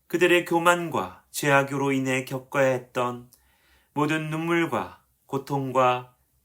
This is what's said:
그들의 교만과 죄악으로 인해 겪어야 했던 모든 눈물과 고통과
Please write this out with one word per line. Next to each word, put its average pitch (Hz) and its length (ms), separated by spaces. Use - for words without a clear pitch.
그들의 175 400
교만과 165 840
죄악으로 139 600
인해 131 320
겪어야 131 440
했던 123 640
모든 156 360
눈물과 156 720
고통과 131 880